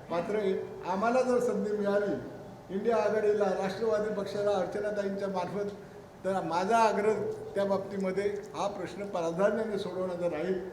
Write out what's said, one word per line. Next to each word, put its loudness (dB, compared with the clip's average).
मात्र -2
आम्हाला 4
जर 4
संधी 0
मिळाली 2
इंडिया 2
आघाडीला, 4
राष्ट्रवादी 0
पक्षाला 0
अर्चनाताईंच्या -2
मार्फत, -4
तर 0
माझा 2
आग्रह 4
त्या 2
बाबतीमध्ये 0
हा -2
प्रश्न -6
प्राधान्याने 0
सोडवण्याचा -2
राहील 0